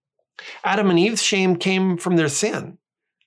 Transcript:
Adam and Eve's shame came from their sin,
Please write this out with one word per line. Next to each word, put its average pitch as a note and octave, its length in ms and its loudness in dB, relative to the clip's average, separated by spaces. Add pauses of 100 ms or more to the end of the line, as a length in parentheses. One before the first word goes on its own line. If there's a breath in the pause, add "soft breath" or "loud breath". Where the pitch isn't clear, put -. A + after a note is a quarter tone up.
(640 loud breath)
Adam G3 260 0
and E3+ 100 4
Eve's G#3+ 240 0
shame F#3+ 340 2
came F#3+ 400 0
from F3 180 -2
their D#3 140 2
sin, D#3 480 -6 (500)